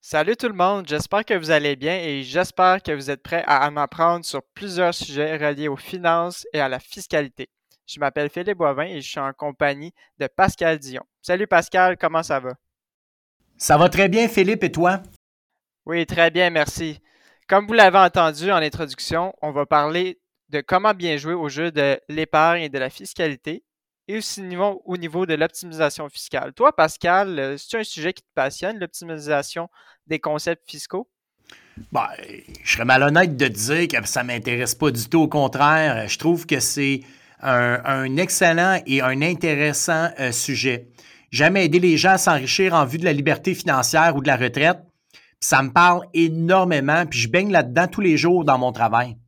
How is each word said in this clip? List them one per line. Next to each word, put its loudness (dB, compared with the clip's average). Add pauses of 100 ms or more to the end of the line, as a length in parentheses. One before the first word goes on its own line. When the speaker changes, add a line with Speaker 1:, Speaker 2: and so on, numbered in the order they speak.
(120)
Speaker 1:
Salut 0
tout -6
le -6
monde, -2
j'espère -2
que -2
vous -2
allez 2
bien -4
et -6
j'espère 0
que -8
vous -6
êtes -8
prêts -4
à 2
en -10
apprendre 0
sur -8
plusieurs -4
sujets -6
reliés -2
aux -6
finances -4
et -4
à 0
la -6
fiscalité. -6 (380)
Je -14
m'appelle -2
Philippe -6
Boivin -2
et -12
je -14
suis -10
en -6
compagnie -4 (240)
de -4
Pascal 0
Dion. -14 (180)
Salut -2
Pascal, 2
comment -2
ça -4
va ? -10 (1000)
Speaker 2:
Ça 2
va 6
très 2
bien 2
Philippe, 2
et -2
toi ? 0 (840)
Speaker 1:
Oui, -2
très 2
bien, 2
merci. -4 (500)
Comme 4
vous -2
l'avez 8
entendu 4
en 4
introduction, -4 (100)
on -6
va -2
parler 0 (300)
de -4
comment 0
bien -2
jouer -6
au -4
jeu -4
de 0
l'épargne 2
et -6
de -6
la -4
fiscalité -8 (460)
et -6
aussi -8
niveau, -4
au -6
niveau -4
de 0
l'optimisation -4
fiscale. -8
Toi, 2
Pascal, 0
euh, -4
c'est-tu -10
un -4
sujet -6
qui -14
te -20
passionne, -4
l'optimisation -6 (400)
des -4
concepts -4
fiscaux ? -12 (840)
Speaker 2:
Ben, -4 (560)
je 0
serais 0
malhonnête 4
de 2
te 0
dire 0
que -2
ça -2
m'intéresse -4
pas 2
du -6
tout. 4
Au 4
contraire, 2
je -4
trouve 0
que 0
c'est -2 (380)
un, 2
un -2
excellent 2
et 0
un 0
intéressant, 0
euh, -4
sujet. -4 (420)
J'aime 2
aider 2
les 4
gens 4
à 4
s'enrichir 2
en 4
vue -6
de -6
la 2
liberté 0
financière 2
ou -2
de -2
la 2
retraite. 0 (320)
Puis -20 (180)
ça 2
me -4
parle 6 (120)
énormément, 2
puis -4
je -2
baigne 0
là-dedans 2
tous -6
les 2
jours 2
dans 4
mon 0
travail. 0 (120)